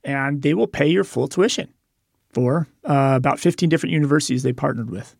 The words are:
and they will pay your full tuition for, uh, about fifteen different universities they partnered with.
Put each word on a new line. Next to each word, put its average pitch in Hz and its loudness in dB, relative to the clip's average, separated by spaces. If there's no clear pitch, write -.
and 139 -4
they 147 2
will 214 0
pay - 0
your 180 2
full 131 -4
tuition - 0
for, 131 0
uh, 139 2
about 131 0
fifteen 175 2
different 170 0
universities 143 0
they 127 0
partnered 117 -4
with. - -12